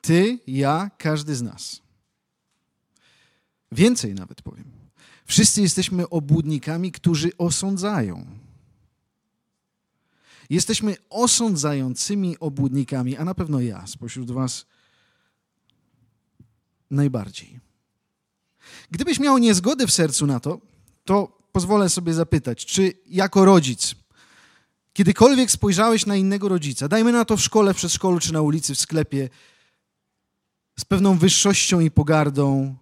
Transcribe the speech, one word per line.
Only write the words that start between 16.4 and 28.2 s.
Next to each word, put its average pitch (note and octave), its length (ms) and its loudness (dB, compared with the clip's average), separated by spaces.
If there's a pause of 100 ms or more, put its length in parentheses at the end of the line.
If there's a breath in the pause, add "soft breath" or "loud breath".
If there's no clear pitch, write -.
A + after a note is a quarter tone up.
najbardziej. B2+ 720 -4 (1300 loud breath)
Gdybyś C#4+ 300 -4
miał C#4 180 4
niezgodę A#3 480 2
w E3+ 60 0
sercu D3+ 340 0
na C3 140 0
to, D#3 200 -8 (440)
to F#3+ 340 -2 (140)
pozwolę F#3+ 360 2
sobie E3+ 260 -2
zapytać, D#3+ 520 -2
czy F#3 260 0 (140)
jako F#3+ 380 2
rodzic D#3+ 500 4 (1000 soft breath)
kiedykolwiek A#3 540 6
spojrzałeś G#3+ 560 2
na G3+ 100 0
innego G3 320 0
rodzica, D3 400 -2
dajmy A3+ 240 2
na A#3 120 2
to A3 120 0
w - 40 -2
szkole, G3+ 340 4
w - 20 -4
przedszkolu F3+ 440 -2